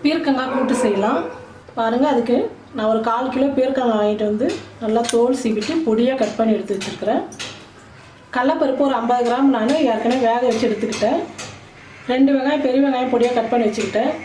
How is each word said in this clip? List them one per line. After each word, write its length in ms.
பீர்க்கங்காய் 520
கூட்டு 280
செய்யலாம். 360
பாருங்க, 340
அதுக்கு 240
நான் 180
ஒரு 160
கால் 240
கிலோ 140
பீர்க்கங்காய் 440
வாங்கிட்டு 300
வந்து 160
நல்லா 180
தோல் 280
சீவிட்டு 320
பொடியா 340
கட் 180
பண்ணி 160
எடுத்து 200
வச்சிருக்கிறேன். 480
கடலப்பருப்பு 520
ஒரு 120
ஐம்பது 280
கிராம் 280
நான் 140
ஏற்கனவே 280
வேக 200
வச்சு 200
எடுத்துக்கிட்டேன். 500
ரெண்டு 240
வெங்காயம், 300
பெரிய 200
வெங்காயம் 280
பொடியா 240
கட் 140
பண்ணி 160
வச்சுக்கிட்டேன். 440